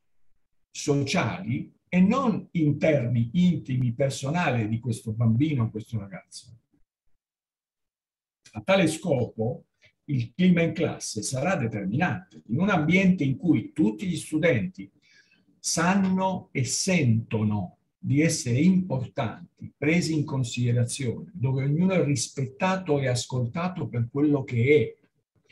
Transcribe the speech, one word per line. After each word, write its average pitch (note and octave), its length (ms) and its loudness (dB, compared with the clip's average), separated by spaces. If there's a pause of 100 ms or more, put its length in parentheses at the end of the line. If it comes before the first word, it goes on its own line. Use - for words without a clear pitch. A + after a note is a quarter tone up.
(720)
sociali, B2+ 1000 -2 (160)
e F3+ 120 2
non A3 520 2
interni, C#3 840 2
intimi, C3+ 580 2
personali C#3 720 -2
di A2+ 140 -2
questo A2 320 -6
bambino A#2+ 520 2
o A2+ 60 -2
questo A2 280 -8
ragazzo. - 560 -16 (2000)
A A2 80 -12
tale F#3 280 4
scopo, A#2 800 -2 (400)
il B2+ 280 -4
clima F3+ 280 4
in E3 100 0
classe - 500 -4
sarà D#3 340 -4
determinante. A#2 880 -4
In B2+ 140 -2
un G3 100 2
ambiente F3+ 540 4
in C3 120 0
cui C3+ 360 0
tutti - 340 0
gli E3+ 100 -2
studenti C3 720 -2 (680)
sanno F#3 920 0
e C3+ 140 -2
sentono A2+ 1120 0 (180)
di C3+ 240 0
essere B2+ 380 0
importanti, C3 1200 -2
presi D#3 360 0
in D3+ 120 0
considerazione, A#2+ 1080 -2
dove C3 320 -2
ognuno E3+ 300 2
è E3 100 2
rispettato C#3+ 920 -2
e C3+ 80 -2
ascoltato B2+ 800 -4
per A#2 220 -4
quello C#3+ 340 2
che B2 320 4
è, - 280 -2 (480)